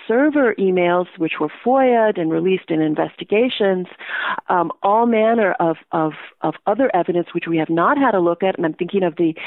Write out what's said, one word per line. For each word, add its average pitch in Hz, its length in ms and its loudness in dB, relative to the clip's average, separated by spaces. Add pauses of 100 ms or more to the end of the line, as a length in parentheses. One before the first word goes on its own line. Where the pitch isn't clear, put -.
server 269 500 2
emails, 180 480 2 (100)
which 165 240 -4
were 151 100 -2 (140)
foia'd 240 540 2
and 160 120 -2
released 175 400 0
in 160 120 0
investigations, 180 1040 -2 (600)
um, 170 240 0 (100)
all 220 240 2
manner 220 540 2
of, 165 160 0 (160)
of, 156 200 -2 (280)
of 160 140 -4 (120)
other 220 280 0
evidence, 175 380 0
which 175 160 -6
we 165 80 -2
have 156 140 -2
not 175 280 2
had 254 160 2
a 190 60 2
look 170 220 0
at. 190 140 0
And 175 100 -4
I'm 160 80 -4
thinking 185 300 -2
of 165 120 -2
the 165 180 0 (120)